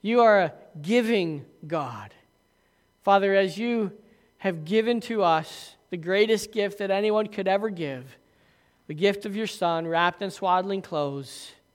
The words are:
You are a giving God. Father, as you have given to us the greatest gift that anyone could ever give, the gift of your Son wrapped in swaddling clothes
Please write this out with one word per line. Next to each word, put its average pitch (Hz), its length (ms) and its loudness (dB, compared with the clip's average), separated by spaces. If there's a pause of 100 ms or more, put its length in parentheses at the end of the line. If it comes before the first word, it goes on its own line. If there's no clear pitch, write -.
You 233 200 4
are 214 180 8
a 165 120 0 (300)
giving 190 640 0 (200)
God. 123 480 -8 (920)
Father, 196 320 4
as 190 200 2
you 226 360 -2 (460)
have 170 260 -4
given 220 380 2
to 220 200 -2
us 160 540 0 (140)
the 180 60 -6
greatest 202 540 2
gift 202 280 -2
that 196 120 -4
anyone 214 380 2
could 202 180 -6
ever 202 240 0
give, 135 460 -8 (720)
the 151 60 -8
gift 196 320 0
of 202 100 -6
your 220 100 -4
Son 165 400 -2
wrapped 170 360 0
in 190 80 -6
swaddling 185 520 -2
clothes 143 680 -6 (220)